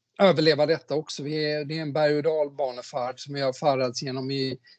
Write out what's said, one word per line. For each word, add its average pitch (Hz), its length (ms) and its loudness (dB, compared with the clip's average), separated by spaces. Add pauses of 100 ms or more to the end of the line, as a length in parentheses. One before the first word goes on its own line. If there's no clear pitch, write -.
(220)
överleva 156 440 6
detta 147 300 0
också. 151 280 -6
Vi 151 300 -4
är, 151 120 -4
det 156 120 -6
är 160 40 -6
en 147 120 -6
berg- 151 240 4
och 147 60 -2
dalbanefärd 139 960 -2
som 143 140 -12
vi 139 80 -4
har 135 120 0
färdats 131 500 0
genom 131 280 -6
i, 135 260 -4 (220)